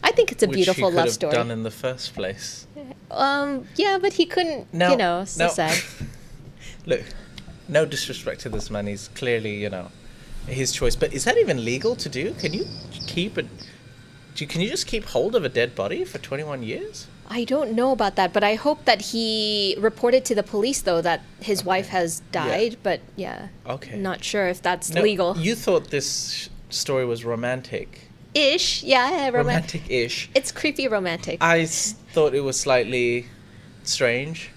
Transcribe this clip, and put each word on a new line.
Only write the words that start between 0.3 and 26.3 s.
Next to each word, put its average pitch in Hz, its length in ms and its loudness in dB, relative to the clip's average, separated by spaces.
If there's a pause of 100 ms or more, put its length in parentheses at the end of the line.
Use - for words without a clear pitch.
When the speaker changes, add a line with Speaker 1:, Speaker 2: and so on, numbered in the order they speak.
Speaker 1:
it's - 100 0
a 214 40 4
Speaker 2:
Which 165 100 -2
he 185 80 2
Speaker 1:
beautiful 185 240 2
Speaker 2:
could 170 80 0
Speaker 1:
love 165 100 4
Speaker 2:
have - 80 -2
Speaker 1:
story. 160 180 -2
Speaker 2:
done 117 180 0
in 113 140 -6
the 110 60 -6
first - 440 -8
place. - 520 -8 (440)
Speaker 1:
Um, 277 560 0 (100)
yeah, 392 240 2
but 392 140 2
he 349 120 4
couldn't, 330 460 -2
Speaker 2:
Now, 175 180 4
Speaker 1:
you 269 60 8
know, 180 280 2
so 165 200 -2
Speaker 2:
now, 175 60 4
Speaker 1:
sad. 165 320 0 (540)
Speaker 2:
<laughs> - 500 -16
look, 165 160 0 (680)
no 156 160 6
disrespect - 580 -6
to 127 60 -8
this 107 220 -4
man, 104 160 -2
he's 101 280 -8
clearly, 113 420 0
you 104 140 -4
know, 90 200 -8 (560)
his 131 260 -2
choice. - 220 4
But - 180 0
is 135 120 -4
that 262 140 4
even 165 260 2
legal 160 320 0
to 165 120 -8
do? 139 260 -4
Can 156 180 -4
you 247 140 -4 (400)
keep 190 300 -4
a, 160 80 -4 (920)
do, 151 120 -6
can 160 140 -4
you 202 80 0
just - 180 -4
keep - 180 -4
hold 190 300 0
of 196 100 4
a 127 40 0
dead 120 260 2
body 104 300 -2
for 277 140 -10
twenty-one 139 440 -6
years? 392 440 -8 (240)
Speaker 1:
I 233 140 -2
don't 254 280 0
know 247 200 4
about 214 240 2
that, 185 160 4
but 208 100 4
I 208 120 4
hope 294 320 0
that 214 160 6
he 214 760 0
reported 240 480 4
to 247 80 0
the 233 80 2
police, 226 380 0
though, 170 220 2
that 165 180 2 (200)
his 196 200 0
Speaker 2:
Okay. 190 60 -6
Speaker 1:
wife 185 220 2
has 170 340 0 (100)
Speaker 2:
Yeah. 160 140 0
Speaker 1:
died, 220 360 0
but 175 180 0 (160)
yeah. - 320 -8 (180)
Speaker 2:
Okay. 123 320 -8
Speaker 1:
Not 190 260 -4
sure 202 240 0
if 180 140 -4
that's 180 280 0
Speaker 2:
Now, 170 120 2
Speaker 1:
legal. 185 340 4
Speaker 2:
you 180 180 0
thought 190 360 2
this - 400 -2